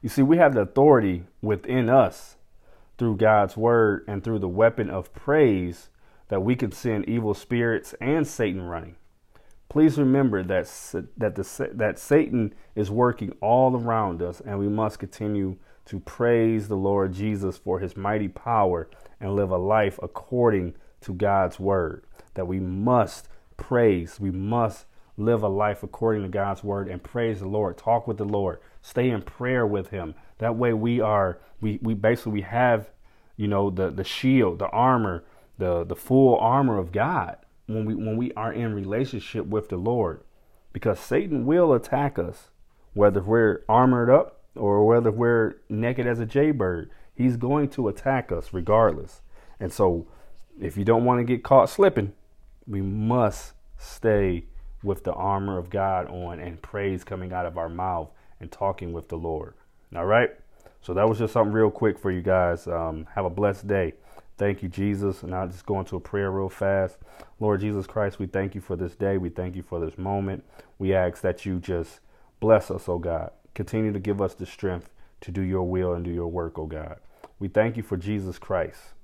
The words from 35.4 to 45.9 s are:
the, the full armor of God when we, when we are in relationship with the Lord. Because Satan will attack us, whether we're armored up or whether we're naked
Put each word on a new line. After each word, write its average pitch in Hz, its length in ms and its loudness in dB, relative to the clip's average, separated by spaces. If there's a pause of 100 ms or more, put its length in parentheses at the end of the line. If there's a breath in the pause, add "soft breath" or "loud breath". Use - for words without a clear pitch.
the, 87 260 0
the 87 120 -8
full 131 420 6
armor 120 400 2
of 90 140 -4
God 110 440 -2 (300)
when 110 180 -4
we, 107 100 -2
when 110 220 -4
we 123 180 -4
are 110 180 -6
in 113 220 -4
relationship 104 720 -4
with 104 220 -4
the 95 80 -6
Lord. 95 460 -2 (500)
Because - 280 -2
Satan 151 440 -2
will 160 280 4
attack 139 460 0
us, 87 320 -8 (440)
whether 101 260 6
we're 107 480 4
armored 123 420 6
up - 340 4 (100)
or 104 320 4
whether 117 240 6
we're 117 460 2 (120)
naked 120 380 -2